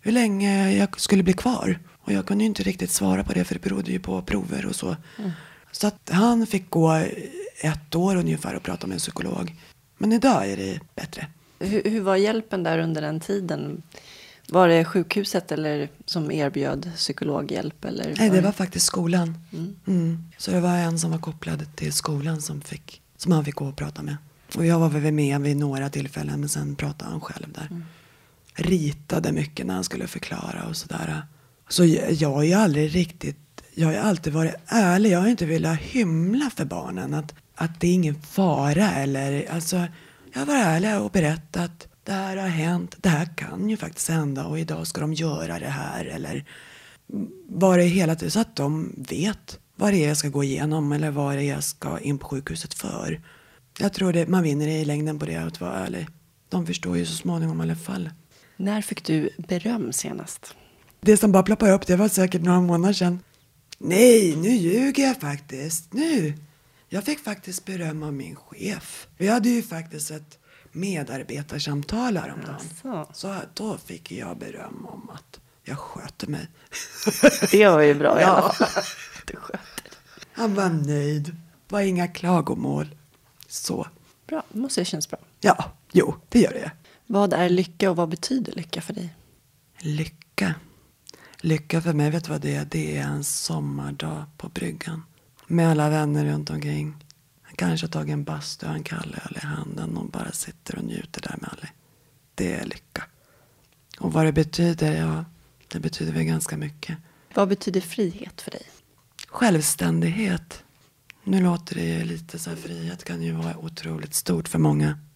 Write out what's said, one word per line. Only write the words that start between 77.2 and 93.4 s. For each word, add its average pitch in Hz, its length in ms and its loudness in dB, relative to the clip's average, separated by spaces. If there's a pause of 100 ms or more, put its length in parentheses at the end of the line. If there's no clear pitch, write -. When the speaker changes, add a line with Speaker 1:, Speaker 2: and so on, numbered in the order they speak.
Speaker 2:
Det 208 180 10
var 156 120 8
ju 147 140 8
bra 147 260 4
i - 20 8
alla 180 360 6
Speaker 1:
Ja. 226 80 4
Speaker 2:
fall. - 160 -2 (420)
Du - 100 -12
sköter - 480 -12
dig. - 80 -20 (420)
Speaker 1:
Han 220 220 0
var 196 140 2
nöjd. 147 560 0 (420)
Det - 60 -8
var 202 80 2
inga 180 260 2
klagomål. 151 880 0 (520)
Så. - 400 -6 (400)
Speaker 2:
Bra, 320 240 -6
det 208 80 -6
måste 269 220 -2
ju 180 40 0
kännas 156 240 -6
bra. - 100 -10 (220)
Speaker 1:
Ja, - 300 2 (200)
jo, - 240 6 (140)
det 240 100 6
gör 196 140 6
det. - 180 -8 (360)
Speaker 2:
Vad 202 260 2
är 180 160 2
lycka 180 400 2
och 170 60 2
vad 170 140 0
betyder 240 440 -2
lycka 170 280 -10
för 214 120 -10
dig? 175 220 -10 (640)
Speaker 1:
Lycka. 156 760 -4 (840)
Lycka 160 440 0
för 170 120 0
mig, 147 180 4
vet 160 120 -2
du - 80 -8
vad 151 100 -4
det 143 140 -2
är? 143 160 -4
Det 151 260 -4
är 139 60 -4
en 143 200 -4
sommardag 143 1000 -6 (140)